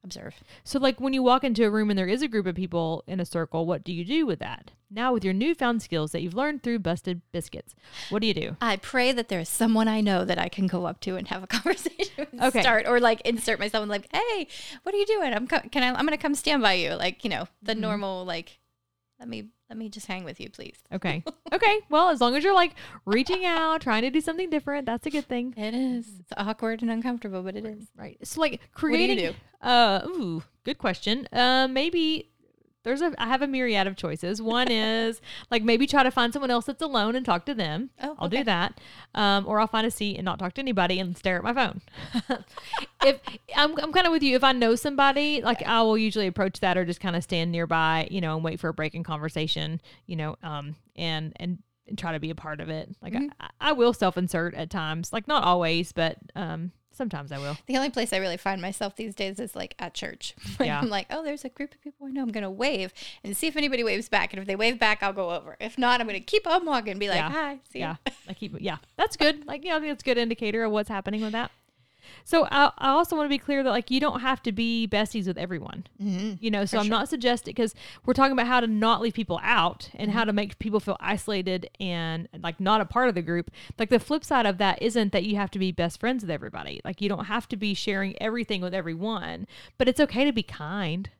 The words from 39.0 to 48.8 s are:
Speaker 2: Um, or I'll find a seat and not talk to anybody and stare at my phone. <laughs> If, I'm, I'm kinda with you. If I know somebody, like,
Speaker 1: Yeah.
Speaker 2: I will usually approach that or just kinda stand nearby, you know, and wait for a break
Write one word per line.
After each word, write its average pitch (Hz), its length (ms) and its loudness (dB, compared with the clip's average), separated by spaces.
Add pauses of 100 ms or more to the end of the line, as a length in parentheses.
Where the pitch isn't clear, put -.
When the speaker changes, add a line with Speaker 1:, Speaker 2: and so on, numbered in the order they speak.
Speaker 2:
Um, 202 320 4
or 214 140 2
I'll 220 60 4
find 220 200 0
a 233 40 0
seat 208 260 -4
and 180 80 -6
not 180 140 -2
talk 180 160 -4
to 269 60 -6
anybody 185 400 2
and 175 160 -4
stare 185 200 0
at 175 60 -2
my 247 120 0
phone. 240 260 0 (480)
<laughs> - 160 -4 (600)
If, 269 160 6 (360)
I'm, 302 220 4
I'm 302 140 -4
kinda 349 180 6
with 320 140 4
you. 262 100 6
If 254 80 6
I 269 100 8
know 240 220 6
somebody, 277 680 4
like, 233 200 0
Speaker 1:
Yeah. 226 180 2
Speaker 2:
I 226 40 6
will 220 160 6
usually 214 280 2
approach 190 340 0
that 180 160 4
or 185 80 2
just 170 160 -2
kinda 175 220 0
stand 170 300 0
nearby, 165 580 2
you 190 100 -2
know, 160 140 0
and 160 100 -4
wait 165 140 -4
for 165 100 -4
a 160 60 -4
break 156 200 -4